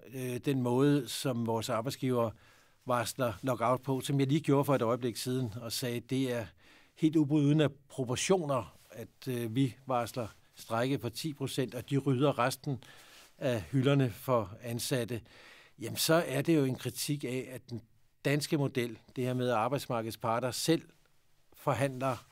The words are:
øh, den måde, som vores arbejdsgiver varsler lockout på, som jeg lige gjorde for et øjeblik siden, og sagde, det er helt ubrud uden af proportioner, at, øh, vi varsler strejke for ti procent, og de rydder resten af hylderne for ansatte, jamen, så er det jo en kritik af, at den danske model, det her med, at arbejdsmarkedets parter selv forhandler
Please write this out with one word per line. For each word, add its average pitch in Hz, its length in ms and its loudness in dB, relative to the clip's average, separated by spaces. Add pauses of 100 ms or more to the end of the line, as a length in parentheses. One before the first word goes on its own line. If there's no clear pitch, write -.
(140)
øh, 127 240 -4
den 135 240 0
måde, 131 460 4
som 120 400 -2
vores 113 220 0
arbejdsgiver 120 640 0 (540)
varsler 120 560 -2
lockout 123 400 0
på, 131 200 -4
som 139 180 0
jeg 135 80 2
lige 151 120 2
gjorde 139 260 2
for 143 100 4
et 117 60 0
øjeblik 120 360 0
siden, 127 440 -4
og 117 100 -10
sagde, 120 280 -4
det 131 320 -2
er 117 140 -4 (500)
helt 156 200 2
ubrud 151 300 4
uden 151 160 6
af 143 80 4 (200)
proportioner, 135 880 0 (120)
at, - 380 -16
øh, 117 280 -2
vi 131 200 2 (100)
varsler 120 420 -2 (280)
strejke 131 440 -2
for 120 100 -4
ti 156 240 -6
procent, 131 420 -4
og 117 140 -10
de 139 80 2
rydder 135 420 2
resten 131 440 -2 (540)
af 123 240 0
hylderne 135 480 4
for 110 520 -2
ansatte, 120 600 -4 (580)
jamen, 113 180 -8
så - 160 2
er 139 280 2
det 160 140 4
jo 143 80 6
en 131 120 0
kritik 143 480 -6
af, 127 280 -6
at 123 180 -14
den 117 120 -8 (440)
danske 143 320 0
model, 120 400 -2 (180)
det 127 80 -2
her 127 100 0
med, 123 160 0
at 120 60 2
arbejdsmarkedets 113 640 -2
parter 120 340 -2
selv 165 300 0 (720)
forhandler 131 800 -2